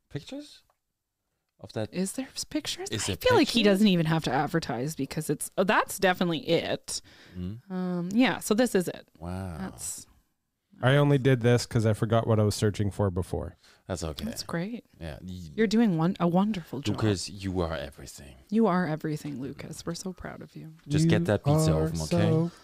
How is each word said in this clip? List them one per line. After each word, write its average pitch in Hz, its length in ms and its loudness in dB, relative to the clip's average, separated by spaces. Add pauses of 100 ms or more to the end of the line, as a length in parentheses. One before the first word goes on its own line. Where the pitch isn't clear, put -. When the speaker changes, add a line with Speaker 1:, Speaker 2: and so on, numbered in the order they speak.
(100)
Speaker 1:
Pictures 277 520 -14 (1000)
of - 140 -18
that? 107 180 -6
Speaker 2:
Is 185 200 -4
there 262 220 -8
s-, - 100 -10
pictures? - 460 -6
Speaker 1:
Is 107 140 -4
Speaker 2:
I - 40 -6
Speaker 1:
there 95 80 -2
Speaker 2:
feel 508 200 4
like 320 120 4
he 240 120 0
Speaker 1:
pictures? 202 140 6
Speaker 2:
doesn't 208 140 6
even 170 180 4
have 160 180 0
to 135 80 -2
advertise 143 640 -2
because 147 340 -6
it's, - 280 -4
oh, 196 60 4
that's 254 340 0
definitely 180 500 0
it. 120 520 -2 (380)
Speaker 1:
Mm. 92 200 -8 (120)
Speaker 2:
Um, 180 420 -4
yeah, 220 260 2
so - 160 0
this 233 200 2
is 185 140 2
it. - 180 -12 (120)
Speaker 1:
Wow. 90 400 -6
Speaker 2:
That's - 480 -10 (760)
Speaker 3:
I 131 140 6
only 143 220 6
did 127 220 4
this 120 260 4
'cause 110 200 2
I 113 60 4
forgot 113 340 2
what 110 140 4
I - 20 6
was 104 140 2
searching 104 340 0
for 101 180 0
before. 87 480 -4 (300)
Speaker 1:
That's 90 160 -6
okay. 80 220 -6
Speaker 2:
That's - 180 -8
great. 196 420 -8 (160)
Speaker 1:
Yeah. 78 220 -10
Y- 92 160 -12 (160)
Speaker 2:
You're 220 140 2
doing 214 280 4
one, 165 220 2
a 175 80 2
wonderful 180 540 0
job. 107 160 -2
Speaker 1:
Lucas, 104 340 0
you 95 300 -4
are 80 160 0
everything. 69 580 -12 (160)
Speaker 2:
You 220 160 4
are 180 200 2
everything, 151 540 -6
Lucas. 143 460 -12
We're 170 80 -6
so 185 180 -10
proud - 300 -12
of 156 140 -20
you. 156 160 -16 (160)
Speaker 1:
Just 151 200 2
get 165 120 4
Speaker 3:
You 170 60 -2
Speaker 1:
that 202 180 2
pizza 156 280 4
Speaker 3:
are 156 120 2
Speaker 1:
oven, 160 160 -2
okay? 160 60 -2
Speaker 3:
so 165 440 2 (140)